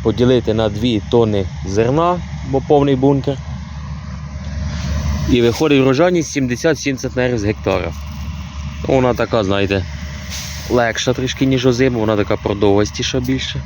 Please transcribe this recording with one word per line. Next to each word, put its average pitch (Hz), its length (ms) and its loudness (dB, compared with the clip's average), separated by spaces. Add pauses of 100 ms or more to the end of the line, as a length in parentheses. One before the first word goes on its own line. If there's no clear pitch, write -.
поділити 117 500 2
на 110 160 2
дві 104 320 0 (100)
тонни 107 340 4 (220)
зерна, 143 520 2 (300)
бо 135 120 0
повний 143 340 4
бункер. 139 420 2 (1900)
І 123 120 6
виходить 139 400 4
врожайність 156 500 2
сімдесят-сімдесят 135 720 0
центнерів 123 380 -2
з 101 40 -4
гектара. 95 500 -2 (960)
Вона 127 260 4
така, 117 300 0
знаєте, 98 420 0 (840)
легша 120 440 0
трішки, 131 320 -2
ніж 131 200 2
озима, 123 340 2
вона 107 180 2
така 104 200 0
продовгастіша 104 840 0
більше. 131 460 -4